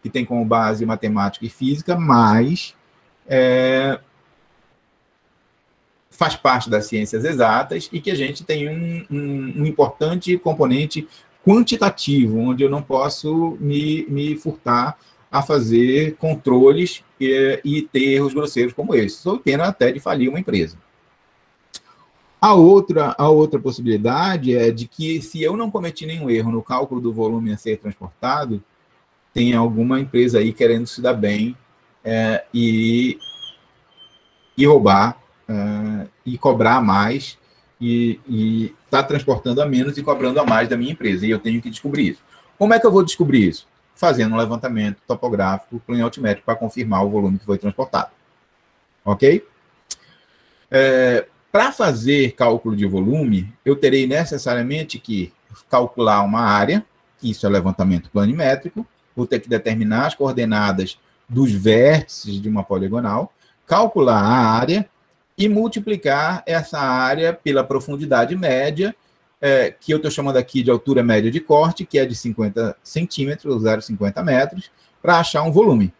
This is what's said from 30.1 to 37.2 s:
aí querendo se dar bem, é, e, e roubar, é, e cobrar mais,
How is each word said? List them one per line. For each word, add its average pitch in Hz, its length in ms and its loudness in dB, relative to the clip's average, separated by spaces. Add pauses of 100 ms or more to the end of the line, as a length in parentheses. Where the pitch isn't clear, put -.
aí 110 140 0
querendo 117 340 2
se - 140 -14
dar 123 120 0
bem, 107 440 -2 (460)
é, 110 500 -2
e, 117 640 0 (1400)
e 135 80 4
roubar, 110 540 4 (280)
é, 104 600 -6 (180)
e 123 120 -8
cobrar 120 440 2
mais, 107 560 0 (440)